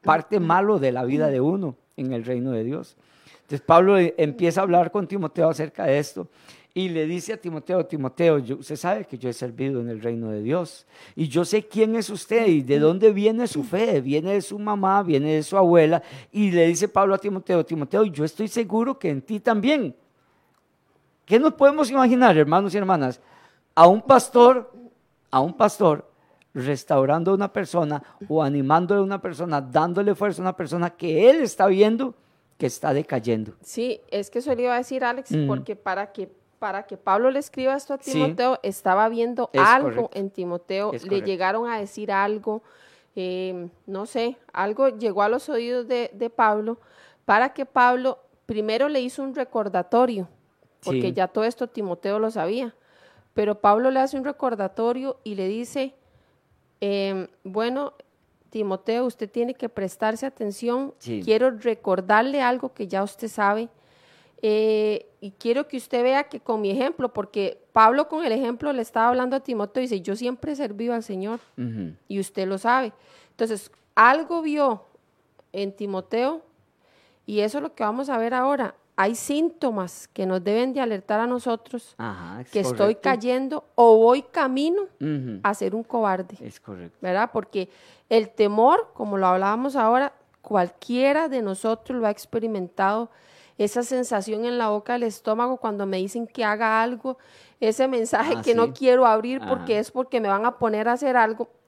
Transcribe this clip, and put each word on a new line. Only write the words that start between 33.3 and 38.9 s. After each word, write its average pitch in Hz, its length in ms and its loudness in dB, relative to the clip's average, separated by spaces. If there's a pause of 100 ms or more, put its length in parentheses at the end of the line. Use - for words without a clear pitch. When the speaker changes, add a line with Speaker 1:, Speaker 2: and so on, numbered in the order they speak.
Speaker 2:
Sí, 240 480 -8
es 202 220 -6
que 240 80 -4
eso 262 160 -2
le 240 80 -4
iba 247 100 0
a 240 40 0
decir, 254 260 -6
Alex, 247 260 -4
Speaker 1:
Mm. 156 160 0
Speaker 2:
porque 139 300 -4
para 196 360 -6
que, 190 200 -12 (260)
para 196 300 -8
que 190 100 -14
Pablo 214 320 2
le 269 80 -2
escriba 269 380 -2
esto - 180 -8
a 269 80 -8
Speaker 1:
Sí. 269 120 -8
Speaker 2:
Timoteo, 175 500 0
estaba 196 440 2